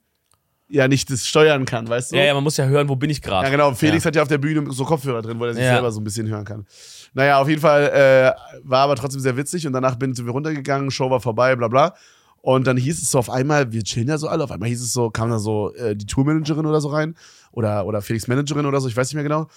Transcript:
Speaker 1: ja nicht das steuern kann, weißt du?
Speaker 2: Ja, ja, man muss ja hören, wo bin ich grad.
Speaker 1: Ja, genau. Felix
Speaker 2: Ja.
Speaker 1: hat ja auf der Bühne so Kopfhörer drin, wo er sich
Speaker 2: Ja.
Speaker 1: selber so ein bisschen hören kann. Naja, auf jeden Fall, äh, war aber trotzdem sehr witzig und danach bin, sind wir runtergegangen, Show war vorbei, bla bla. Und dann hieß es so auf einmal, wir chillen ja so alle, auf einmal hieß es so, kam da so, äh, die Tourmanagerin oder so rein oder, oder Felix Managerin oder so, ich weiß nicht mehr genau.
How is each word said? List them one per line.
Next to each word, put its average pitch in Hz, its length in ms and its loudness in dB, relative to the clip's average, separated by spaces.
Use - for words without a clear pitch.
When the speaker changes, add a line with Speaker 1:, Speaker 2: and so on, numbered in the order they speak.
Speaker 1:
ja 131 160 4
nicht 135 220 2
das 131 180 -4
steuern 151 380 4
kann, 117 240 -6
weißt 120 220 -2
du? - 60 0
Speaker 2:
Ja, 139 80 4
ja, 143 100 4
man 139 80 0
muss 151 140 0
ja 139 80 0
hören, 143 240 2
wo 139 60 0
bin 139 140 -2
ich 147 140 -4
grad. 95 200 0
Speaker 1:
Ja, 135 60 0
genau. 143 240 4
Felix 156 300 2
Speaker 2:
Ja. 165 60 0
Speaker 1:
hat 147 60 -4
ja 156 60 4
auf 151 60 2
der 151 100 0
Bühne 147 340 -2
so 131 140 -4
Kopfhörer 131 380 -2
drin, 117 160 -8
wo 120 60 -2
er 117 100 -4
sich 120 80 -2
Speaker 2:
Ja. 127 100 4
Speaker 1:
selber 123 180 2
so 107 80 -8
ein 107 40 -6
bisschen 107 240 -6
hören 107 180 -6
kann. 104 220 -14
Naja, 139 260 4
auf 139 80 2
jeden 151 120 2
Fall, 147 280 6
äh, 131 760 4
war 131 180 2
aber 143 140 4
trotzdem 135 240 -8
sehr 131 160 0
witzig 147 300 -6
und 139 80 -4
danach 131 220 0
bin, 131 180 -4
sind 120 140 -8
wir 120 40 -6
runtergegangen, 139 600 -4
Show 131 180 -2
war 127 120 0
vorbei, 123 340 2
bla 120 140 -2
bla. 139 260 2
Und 131 260 2
dann 127 100 2
hieß 139 240 -2
es - 80 -4
so - 80 2
auf 110 140 0
einmal, 131 400 0
wir 113 120 -4
chillen 117 260 -4
ja 151 100 -4
so 151 80 -6
alle, 160 160 -2
auf 135 80 -8
einmal 101 180 -6
hieß 120 140 -4
es 117 100 -6
so, 120 160 0
kam 113 220 -4
da 113 80 -2
so, 104 340 -2
äh, 110 220 -4
die 104 100 -8
Tourmanagerin 151 600 -2
oder 151 140 2
so 143 80 -6
rein 156 260 -4
oder, 104 360 -2
oder 104 160 -4
Felix 113 240 -6
Managerin 143 400 -2
oder 139 120 0
so, 131 80 -2
ich 113 80 -6
weiß 127 120 0
nicht 139 80 -10
mehr 151 80 -4
genau. 151 340 -4